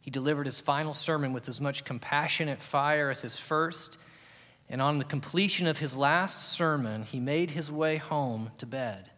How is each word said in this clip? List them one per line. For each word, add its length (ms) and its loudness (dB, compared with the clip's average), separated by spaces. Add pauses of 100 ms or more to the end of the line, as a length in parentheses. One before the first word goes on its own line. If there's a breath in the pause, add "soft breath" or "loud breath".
He 100 -10
delivered 340 0
his 160 -2
final 320 0
sermon 400 0
with 160 -6
as 100 -4
much 240 -2
compassionate 800 -2
fire 480 2
as 120 -2
his 160 -8
first, 600 -2 (720 loud breath)
and 100 -4
on 200 4
the 40 0
completion 640 0
of 140 2
his 180 -2
last 420 4
sermon, 640 2
he 180 -6
made 300 0
his 220 -4
way 260 2
home 640 -2
to 80 -8
bed. 500 -6